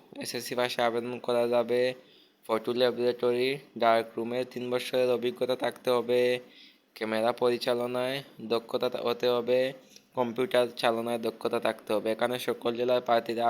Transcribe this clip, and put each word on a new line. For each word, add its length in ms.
এসএসসি 360
পাশে 260
আবেদন 380
করা 280
যাবে। 340
ফটো 320
ল্যাবরেটরি 760
ডার্ক 360
রুমে 320
তিন 240
বছরের 420
অভিজ্ঞতা 440
থাকতে 360
হবে। 300
ক্যামেরা 400
পরিচালনায় 840
দক্ষতা 400
থা-, 160
হতে 240
হবে, 300
কম্পিউটার 520
চালনায় 440
দক্ষতা 400
থাকতে 320
হবে। 200
এখানে 280
সকল 360
জেলার 260
প্রার্থীরা 480